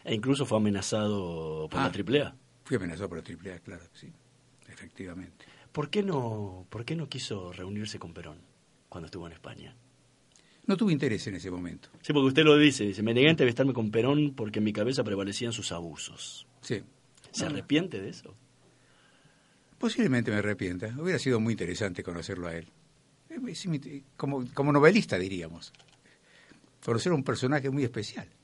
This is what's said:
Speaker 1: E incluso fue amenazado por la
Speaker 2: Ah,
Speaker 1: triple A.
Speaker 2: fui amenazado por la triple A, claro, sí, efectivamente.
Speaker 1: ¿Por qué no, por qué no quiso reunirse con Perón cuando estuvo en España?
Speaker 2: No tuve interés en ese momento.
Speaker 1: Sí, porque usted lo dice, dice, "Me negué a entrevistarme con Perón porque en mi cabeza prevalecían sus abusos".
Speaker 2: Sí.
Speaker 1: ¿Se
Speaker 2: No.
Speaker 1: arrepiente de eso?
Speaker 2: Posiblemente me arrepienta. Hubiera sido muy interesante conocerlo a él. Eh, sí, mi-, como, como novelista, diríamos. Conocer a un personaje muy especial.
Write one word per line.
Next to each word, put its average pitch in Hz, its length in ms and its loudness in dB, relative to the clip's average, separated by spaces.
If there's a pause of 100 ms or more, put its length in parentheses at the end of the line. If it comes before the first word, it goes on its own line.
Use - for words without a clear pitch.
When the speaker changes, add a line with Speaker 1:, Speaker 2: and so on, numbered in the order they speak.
Speaker 1:
E - 120 -2
incluso 135 300 2
fue 110 140 4
amenazado 92 1120 0
por - 100 -2
la 135 80 2
Speaker 2:
Ah, - 40 0
Speaker 1:
triple 101 300 2
A. - 140 -6 (280)
Speaker 2:
fui 127 140 -2
amenazado 90 320 -6
por 82 80 -10
la 78 60 -10
triple 92 300 -12
A, 82 60 -14
claro, 87 240 -16 (100)
sí, - 180 -20 (560)
efectivamente. 90 760 -14 (260)
Speaker 1:
¿Por 147 180 -4
qué 208 140 0
no, 107 680 -2
por 113 160 -8
qué 160 100 -4
no 160 140 -4
quiso 98 420 -8
reunirse 101 480 -8
con 82 140 -12
Perón 82 240 -14 (520)
cuando 85 180 -12
estuvo 85 200 -12
en 82 60 -16
España? - 420 -18 (920)
Speaker 2:
No 196 100 4
tuve 196 160 4
interés 131 340 2
en 98 80 -4
ese 90 160 -8
momento. 87 380 -8 (120)
Speaker 1:
Sí, - 120 -2
porque 139 140 6
usted 139 160 6
lo 151 140 10
dice, 147 280 6
dice, 101 180 -2
"Me 113 120 2
negué 131 120 8
a 160 40 10
entrevistarme 135 420 4
con 110 180 0
Perón 135 440 4
porque 107 240 -4
en 107 60 4
mi 107 80 2
cabeza 120 300 0
prevalecían 101 500 -2
sus 104 180 -6
abusos". - 760 -10 (140)
Speaker 2:
Sí. - 200 -4 (500)
Speaker 1:
¿Se - 140 -4
Speaker 2:
No. - 60 -2
Speaker 1:
arrepiente 147 500 0
de 101 80 -8
eso? - 260 -18 (1400)
Speaker 2:
Posiblemente 131 540 2
me 107 60 2
arrepienta. 101 640 -2
Hubiera 170 200 0
sido 123 200 2
muy 113 140 2
interesante 90 500 -4
conocerlo 87 440 -6
a 82 80 -6
él. 85 120 -10 (600)
Eh, 254 260 -8
sí, - 120 -8
mi-, 143 360 -6 (120)
como, 139 380 -4
como 143 180 2
novelista, 147 460 6
diríamos. 87 560 -6 (1120)
Conocer 117 280 0
a 170 40 4
un 131 80 0
personaje 131 460 0
muy 135 140 2
especial. - 440 -6 (160)